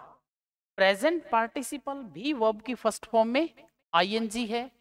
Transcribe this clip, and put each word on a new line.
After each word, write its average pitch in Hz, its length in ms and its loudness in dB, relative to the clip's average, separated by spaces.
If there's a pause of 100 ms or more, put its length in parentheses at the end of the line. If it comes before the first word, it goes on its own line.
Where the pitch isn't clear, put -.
(760)
present 202 540 2
participle 269 720 -4 (100)
भी 247 200 -4
verb 220 280 2
की 247 140 -6
first - 300 -2
form 226 220 2
में 285 400 -2 (260)
आईएनजी 214 540 0
है, 240 220 -6 (120)